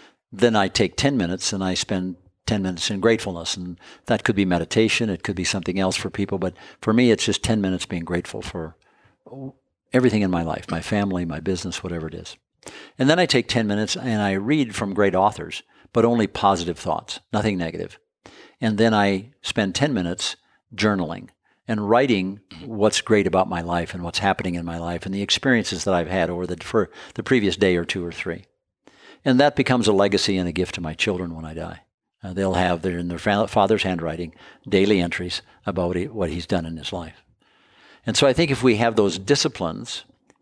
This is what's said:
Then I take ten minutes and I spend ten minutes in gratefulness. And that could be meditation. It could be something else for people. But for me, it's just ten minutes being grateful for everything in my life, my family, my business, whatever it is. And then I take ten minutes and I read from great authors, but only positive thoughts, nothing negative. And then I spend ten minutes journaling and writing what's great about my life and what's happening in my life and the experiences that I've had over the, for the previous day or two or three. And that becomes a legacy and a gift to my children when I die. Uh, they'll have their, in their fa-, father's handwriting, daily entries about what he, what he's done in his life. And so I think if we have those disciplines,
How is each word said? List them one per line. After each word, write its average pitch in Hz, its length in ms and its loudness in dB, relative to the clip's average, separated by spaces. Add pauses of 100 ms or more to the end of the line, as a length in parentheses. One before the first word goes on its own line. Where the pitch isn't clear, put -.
(300)
Then 113 240 2
I 98 140 4
take - 280 0
ten 139 200 2
minutes 92 360 -2
and 98 120 -4
I 92 100 0
spend 92 420 -4 (300)
ten 104 160 0
minutes 92 280 -4
in 101 100 -4
gratefulness. 101 560 0
And 90 220 -10 (280)
that 110 160 0
could 101 140 0
be 98 80 2
meditation. 104 640 2
It 87 140 -6
could 95 120 -4
be 92 80 -4
something 92 340 -4
else 95 180 0
for - 120 -6
people. 98 300 -4
But 90 160 -4 (260)
for 110 120 2
me, 120 180 6
it's - 160 4
just 101 160 0
ten 110 180 0
minutes 92 240 -2
being 85 200 -6
grateful 87 380 -6
for 82 340 -10 (1160)
everything 113 300 4
in 95 80 2
my 85 120 0
life, - 280 -6
my 85 100 -4
family, 98 440 -2
my 80 160 -6
business, 90 420 -6
whatever 85 240 -6
it 80 80 -10
is. 85 220 -14 (600)
And 131 140 4
then 170 80 4
I 175 80 4
take 120 220 2
ten 113 180 0
minutes 104 300 -2
and 117 260 -2
I 98 100 2
read 113 420 0
from 98 200 -4
great 98 200 4
authors, 92 500 0 (280)
but 113 120 4
only 117 240 4
positive 87 500 0
thoughts, - 420 -6 (120)
nothing 104 260 0
negative. 85 400 -6 (600)
And 107 180 0
then 110 160 6
I 101 380 2 (100)
spend 98 320 -2
ten 143 180 0
minutes 90 440 -4 (380)
journaling 95 540 0 (400)
and 104 220 -2
writing 107 500 2 (240)
what's 110 380 2
great 104 240 4
about 92 220 2
my 87 120 -4
life 85 320 -2
and 90 100 -10
what's 85 180 -6
happening 95 340 0
in 85 100 -6
my 85 140 -6
life 85 260 -6
and 95 100 -6
the 101 80 -4
experiences 107 640 0
that 95 100 2
I've 85 140 0
had 87 220 0
over 87 160 -4
the, 90 100 -6
for 104 340 -2 (240)
the 113 80 -8
previous 101 340 2
day 95 200 4
or 85 80 0
two 87 200 -4
or 85 80 -8
three. 87 340 -10 (800)
And 127 140 4
that 143 160 4
becomes 123 320 2
a 107 60 6
legacy 98 440 2
and 90 120 0
a 82 40 -4
gift 87 240 -2
to 92 40 -12
my 80 140 -8
children 90 400 -4
when 80 100 -12
I 78 100 -12
die. 82 280 -10 (420)
Uh, 92 80 -10
they'll 95 220 0
have 87 280 0
their, 87 160 -2
in 87 100 -4
their 85 100 -6
fa-, 104 280 0
father's 104 380 2
handwriting, 82 500 -4 (340)
daily 98 320 6
entries 87 420 -4 (220)
about 90 240 -2
what 90 80 -2
he, 92 120 -2
what 95 220 -4
he's 85 160 -6
done 85 200 -2
in 82 100 -8
his - 160 -10
life. 87 300 -10 (800)
And 110 120 -2
so 151 100 6
I 170 60 6
think 156 180 2
if 123 140 0
we 117 120 6
have 117 200 2
those 98 220 4
disciplines, 98 840 -2 (380)